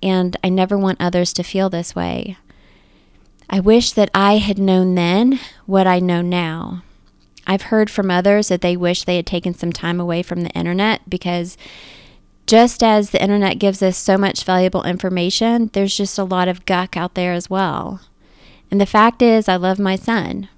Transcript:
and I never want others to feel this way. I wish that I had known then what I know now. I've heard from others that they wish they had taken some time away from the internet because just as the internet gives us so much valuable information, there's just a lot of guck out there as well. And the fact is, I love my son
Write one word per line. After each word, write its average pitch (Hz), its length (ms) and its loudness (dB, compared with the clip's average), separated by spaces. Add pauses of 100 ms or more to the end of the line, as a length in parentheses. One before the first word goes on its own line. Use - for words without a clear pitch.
and 185 420 -2
I 185 60 2
never 190 280 0
want 190 240 -2
others 180 320 0
to 175 100 -4
feel 190 260 -2
this 175 260 -8
way. - 420 -6 (1120)
I 196 100 0
wish 220 340 4
that 208 200 2
I 202 240 4
had 202 220 -2
known 185 360 4
then 202 440 2 (260)
what 190 220 2
I 180 120 2
know 180 220 0
now. 175 640 -4 (640)
I've 190 160 0
heard 214 260 0
from 196 220 -2
others 202 380 2
that 180 120 0
they 180 160 0
wish 175 260 -2
they 180 120 -2
had 175 100 -2
taken 175 280 -4
some 170 180 -6
time 175 280 -4
away 175 220 -2
from 175 200 -6
the 170 80 -6
internet 185 600 -2
because 175 480 -6 (920)
just 233 340 4
as 214 280 4
the - 120 -2
internet 202 380 0
gives 196 240 0
us 185 140 0
so 190 200 2
much 196 280 -2
valuable 185 380 0
information, 185 920 -2
there's 196 220 -2
just 196 220 -4
a 202 60 -2
lot 185 240 0
of 180 180 -6
guck 185 300 -2
out 175 180 -6
there 180 200 -2
as 175 160 -6
well. 190 500 -4 (720)
And 196 80 2
the 202 60 4
fact 220 360 4
is, 226 280 4
I 185 80 2
love 185 200 0
my 190 200 0
son 202 500 -4 (100)